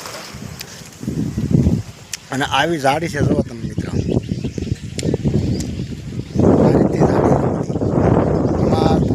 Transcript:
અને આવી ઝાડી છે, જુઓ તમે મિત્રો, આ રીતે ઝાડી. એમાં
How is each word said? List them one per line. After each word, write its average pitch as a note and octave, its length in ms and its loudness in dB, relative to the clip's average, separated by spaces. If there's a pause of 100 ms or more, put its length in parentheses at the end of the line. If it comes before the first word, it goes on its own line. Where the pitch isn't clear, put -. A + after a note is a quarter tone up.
(2250)
અને C3+ 140 -2
આવી D3 340 2
ઝાડી C#3+ 300 2
છે, C#3+ 100 -4
જુઓ - 240 4
તમે A#2 200 -10
મિત્રો, - 280 -6
આ - 40 -4 (2750)
રીતે - 280 2
ઝાડી. - 400 2 (1200)
એમાં - 380 2 (140)